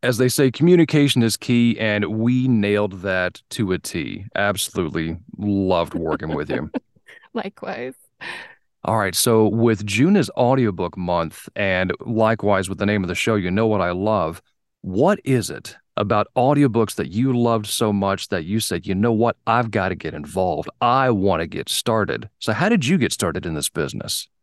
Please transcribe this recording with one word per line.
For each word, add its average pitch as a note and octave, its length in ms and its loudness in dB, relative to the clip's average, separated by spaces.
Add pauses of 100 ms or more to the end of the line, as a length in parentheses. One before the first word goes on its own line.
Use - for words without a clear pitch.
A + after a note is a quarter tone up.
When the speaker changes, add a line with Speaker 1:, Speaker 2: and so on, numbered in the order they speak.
Speaker 1:
as B2+ 160 0
they B2+ 120 4
say, C3+ 200 2
communication D3+ 720 4
is A2+ 120 2
key, A#2+ 420 2
and G#2 280 0
we A#2+ 420 0
nailed G#2 540 2
that F#2 480 -2
to F#2+ 240 -2
a F2+ 40 0
T. D#2 480 -8 (100)
Absolutely E2+ 840 -2 (200)
loved F#2 560 0
working D#2+ 400 -4
with D2+ 160 -6
you. - 220 -6 (300)
Speaker 2:
<laughs> - 320 -20
Likewise. A3+ 640 -10 (920)
Speaker 1:
All A2 120 0
right, G2 160 0
so A2 340 4
with A2 380 2
June B2+ 300 4
is E3+ 220 2
audiobook A2+ 600 2
month, F2 580 -4
and F#2 440 0
likewise G#2+ 720 0
with F#2 80 -6
the G2+ 80 -2
name G2+ 180 2
of F2+ 60 -4
the F2 60 -2
show, A2+ 200 0
You F2+ 160 -2
Know A2 160 2
What G#2 140 0
I F2 100 0
Love, F2+ 500 -2 (400)
what A#2+ 440 0
is B2 240 0
it - 260 -14 (220)
about G#2+ 300 0 (100)
audiobooks B2 580 2
that D2+ 160 -6
you B2 260 0
loved A#2 300 0
so A2 240 0
much G2 380 -2
that F2 160 -4
you G#2+ 160 -2
said, - 260 -4
"You G2 80 -2
know A2 160 2
what? A2+ 240 2 (100)
I've A2+ 240 0
gotta F#2+ 260 -2
get D#2 180 -8
involved. E2 560 -4 (100)
I B2+ 300 2
wanna F#2+ 360 2
get D2 220 -8
started." - 600 -2 (100)
So - 140 -2
how E3+ 160 0
did G#3 160 2
you F3 120 2
get A#2+ 140 0
started F2+ 340 -4
in E2+ 80 -4
this D2 140 -6
business? - 600 -6 (140)